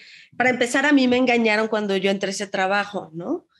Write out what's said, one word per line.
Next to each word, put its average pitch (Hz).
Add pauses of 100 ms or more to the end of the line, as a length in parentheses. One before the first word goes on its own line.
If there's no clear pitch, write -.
(360)
para 247
empezar 240
a 302
mí 269
me 247
engañaron 233
cuando 208
yo 196
entré 196
a 196
ese 196
trabajo, 196
¿no? 214 (140)